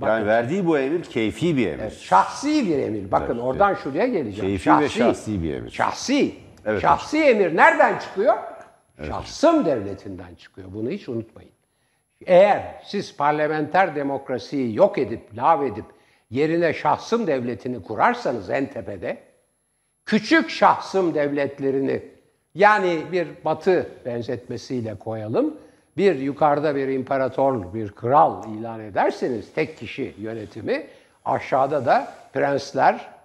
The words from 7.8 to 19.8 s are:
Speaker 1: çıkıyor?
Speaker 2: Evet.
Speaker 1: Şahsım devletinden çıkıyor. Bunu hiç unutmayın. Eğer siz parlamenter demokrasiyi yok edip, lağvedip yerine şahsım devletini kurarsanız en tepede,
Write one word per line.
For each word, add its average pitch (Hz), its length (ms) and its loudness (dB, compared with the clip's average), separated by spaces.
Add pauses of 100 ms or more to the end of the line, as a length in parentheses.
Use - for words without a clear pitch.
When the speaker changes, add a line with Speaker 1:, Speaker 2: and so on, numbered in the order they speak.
Speaker 1:
çıkıyor? 247 360 0 (640)
Speaker 2:
Evet. - 100 -10
Speaker 1:
Şahsım 285 560 2
devletinden 98 720 -6
çıkıyor. - 380 -20
Bunu 107 180 -6
hiç 196 180 -8
unutmayın. 113 420 -10 (760)
Eğer 185 580 4
siz - 320 -8
parlamenter 151 760 2
demokrasiyi 135 840 -4
yok 196 220 4
edip, 107 380 -4
lağvedip 127 480 2 (460)
yerine 156 420 2
şahsım 180 540 -2
devletini 123 560 -4
kurarsanız 123 680 -2
en 135 160 0
tepede, 107 520 -10 (880)